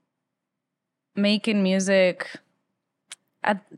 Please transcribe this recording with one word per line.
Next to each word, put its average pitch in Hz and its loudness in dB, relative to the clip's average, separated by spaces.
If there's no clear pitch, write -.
making 208 0
music 190 2
at, 202 -2